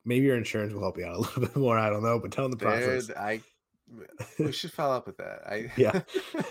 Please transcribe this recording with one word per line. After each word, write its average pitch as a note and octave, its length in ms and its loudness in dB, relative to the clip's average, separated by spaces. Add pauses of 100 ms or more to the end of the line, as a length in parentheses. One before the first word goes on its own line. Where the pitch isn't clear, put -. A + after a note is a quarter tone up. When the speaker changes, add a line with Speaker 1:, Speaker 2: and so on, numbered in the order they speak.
Speaker 1:
maybe B2 220 4
your B2+ 100 4
insurance G#2+ 340 -2
will G2+ 100 -6
help F2+ 180 -4
you F2+ 60 -6
out E2+ 100 -8
a F#2+ 40 -4
<laughs> - 20 2
little A#2 200 -2
bit - 140 -2
more. A#2+ 240 4
I A2 100 4
don't G#2 140 0
know, A#2 160 4
but G#2+ 120 -6
tell C3+ 160 -2
them B2+ 120 -4
the G2+ 40 -6
Speaker 2:
There, G#2+ 160 4 (200)
Speaker 1:
process. A2+ 180 -6
Speaker 2:
I, A2 240 -2 (960)
we D3+ 140 2
should E3 200 -6
follow C#3 240 0
up A#2+ 120 -4
with C3 100 -12
that. - 300 -10
I, A2 280 -6
Speaker 1:
Yeah. B2+ 260 4 (500)